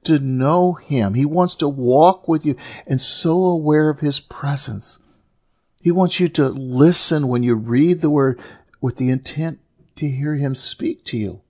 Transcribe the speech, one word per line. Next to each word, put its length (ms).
to 160
know 540
him. 400
He 100
wants 320
to 120
walk 600
with 180
you 80
and 140
so 320
aware 560
of 100
his 220
presence. 800
He 100
wants 300
you 80
to 220
listen 760
when 160
you 140
read 440
the 100
word 280
with 160
the 140
intent 480
to 120
hear 280
him 180
speak 520
to 100
you. 340